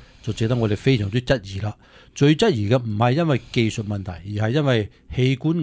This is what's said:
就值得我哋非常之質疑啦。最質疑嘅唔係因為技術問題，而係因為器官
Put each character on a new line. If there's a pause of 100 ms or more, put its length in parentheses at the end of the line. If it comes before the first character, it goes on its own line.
(240)
就
值
得
我
哋
非
常
之
質
疑
啦。 (400)
最
質
疑
嘅
唔
係
因
為 (100)
技
術
問
題， (280)
而
係
因
為 (260)
器
官